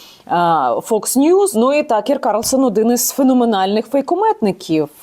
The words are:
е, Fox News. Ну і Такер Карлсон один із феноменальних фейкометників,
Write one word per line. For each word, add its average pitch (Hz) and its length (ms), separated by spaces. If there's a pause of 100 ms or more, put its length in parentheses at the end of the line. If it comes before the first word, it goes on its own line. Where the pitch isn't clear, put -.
(260)
е, - 40 (400)
Fox 208 480
News. 370 360
Ну 240 180
і 294 100
Такер 262 380
Карлсон 240 440
один 220 260
із 240 200
феноменальних 226 760
фейкометників, 269 1040 (140)